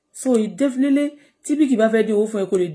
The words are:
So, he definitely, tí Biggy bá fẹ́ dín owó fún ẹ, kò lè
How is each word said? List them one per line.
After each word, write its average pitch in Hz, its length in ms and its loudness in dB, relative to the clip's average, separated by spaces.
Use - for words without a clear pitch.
So, 254 240 0
he 220 120 0
definitely, 277 680 0
tí 294 140 -4
Biggy 277 180 2
bá 220 140 2
fẹ́ 220 160 2
dín 214 100 0
owó 208 120 2
fún 214 160 -4
ẹ, 185 60 -4
kò 196 80 0
lè 180 180 0